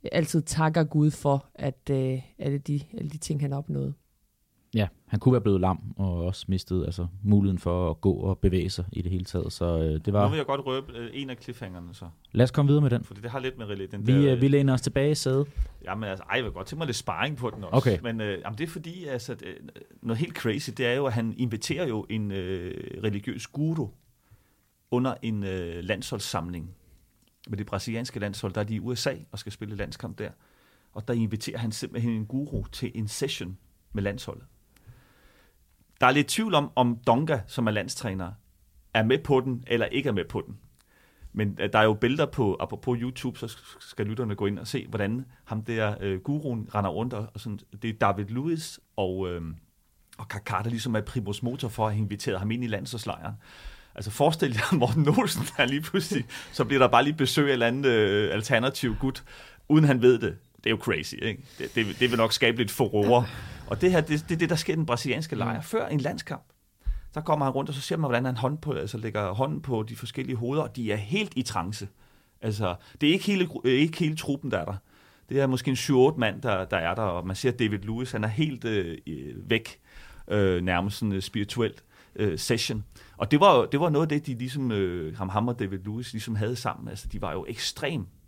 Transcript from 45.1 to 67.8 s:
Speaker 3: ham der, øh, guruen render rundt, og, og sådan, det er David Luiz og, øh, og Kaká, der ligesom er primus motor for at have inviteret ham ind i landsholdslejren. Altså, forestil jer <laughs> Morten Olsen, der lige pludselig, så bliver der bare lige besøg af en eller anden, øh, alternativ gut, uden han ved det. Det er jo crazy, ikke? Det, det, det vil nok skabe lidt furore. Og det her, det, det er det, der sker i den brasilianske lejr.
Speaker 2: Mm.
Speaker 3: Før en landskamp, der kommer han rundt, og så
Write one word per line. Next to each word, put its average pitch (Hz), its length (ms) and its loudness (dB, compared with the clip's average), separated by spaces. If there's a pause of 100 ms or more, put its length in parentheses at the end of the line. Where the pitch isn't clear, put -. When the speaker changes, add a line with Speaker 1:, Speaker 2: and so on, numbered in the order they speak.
Speaker 3:
ham 110 180 -6
der, 110 380 0
øh, 95 200 -2
guruen 135 540 -4
render 101 160 2
rundt, 110 240 -2
og, 107 200 -6
og - 60 -10
sådan, 104 180 -8 (240)
det 113 80 -2
er 110 40 -4 (180)
David 101 140 -2
Luiz 156 520 -4 (180)
og, 92 340 -2
øh, 85 120 -6 (760)
og 107 160 -12
Kaká, 101 280 -2
der 110 80 -2
ligesom 113 240 -2
er 107 60 2
primus 104 420 -6
motor 123 260 -4
for 110 180 0
at 107 60 0
have 107 100 0
inviteret 101 360 -2
ham 101 120 -2
ind 120 140 -2
i - 20 -2
landsholdslejren. 107 680 -6 (600)
Altså, 101 160 -8
forestil 156 440 4
jer 110 220 2
<laughs> - 20 4
Morten 123 300 4
Olsen, 196 340 2 (140)
der 143 80 6
lige 135 160 0
pludselig, 175 440 -2 (280)
så - 120 0
bliver 135 160 2
der 127 80 8
bare 120 160 8
lige 147 120 2
besøg 143 280 2
af 143 40 2
en 139 40 4
eller 120 140 4
anden, 131 180 0
øh, 104 500 4
alternativ 117 680 0
gut, 131 240 -4 (440)
uden 156 160 8
han 131 180 6
ved 123 160 10
det. 98 180 -2 (200)
Det - 100 -6
er 107 40 2
jo 110 60 2
crazy, - 460 -2
ikke? 107 200 -6 (160)
Det, - 160 -8
det, 113 120 2 (140)
det 123 100 4
vil 120 80 2
nok 113 140 4
skabe 113 260 4
lidt 110 120 2
furore. 110 560 4 (400)
Og 101 140 -4
det 180 100 6
her, 175 100 6
det, 151 280 0
det 170 60 0
er 160 40 -2
det, 165 120 2
der 170 60 2
sker - 160 -2
i 160 40 2
den 160 100 0
brasilianske 127 500 -2
lejr. 101 200 -2
Speaker 2:
Mm. 156 60 -8
Speaker 3:
Før - 260 -4
en 147 120 0
landskamp, - 420 -6 (720)
der 151 60 -6
kommer 151 260 2
han 135 80 2
rundt, 139 160 -2
og 143 40 -4
så 135 60 -6